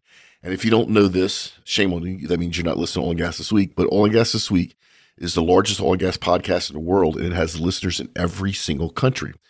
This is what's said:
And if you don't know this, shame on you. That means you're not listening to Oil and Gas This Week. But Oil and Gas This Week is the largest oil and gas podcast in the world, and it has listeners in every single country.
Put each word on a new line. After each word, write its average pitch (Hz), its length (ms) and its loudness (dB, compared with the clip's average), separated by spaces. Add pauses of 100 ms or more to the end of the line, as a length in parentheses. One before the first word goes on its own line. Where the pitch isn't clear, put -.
(440)
And 92 80 -6
if 95 120 -4
you 113 60 2
don't 113 200 4
know 104 160 6
this, 92 460 0 (120)
shame 98 280 0
on 85 100 -4
you. 92 240 -8
That 85 140 0
means 85 160 -4
you're 85 80 -2
not 82 140 -2
listening 82 240 -4
to - 40 -2
Oil - 60 -2
and 85 80 -2
Gas 87 180 -4
This - 140 -6
Week. 101 240 2
But 92 160 2
Oil 104 140 4
and 107 60 2
Gas 113 200 4
This - 180 -4
Week 90 260 0 (420)
is 85 160 -6
the 87 80 0
largest 95 380 2
oil 82 120 2
and 92 80 0
gas 92 160 -2
podcast 90 540 0
in 67 40 -14
the 78 60 -8
world, 85 360 2
and - 100 -4
it 90 60 -2
has 82 280 -2
listeners 87 400 -2
in - 160 -10
every 92 360 -2
single 80 380 -4
country. - 440 -2 (160)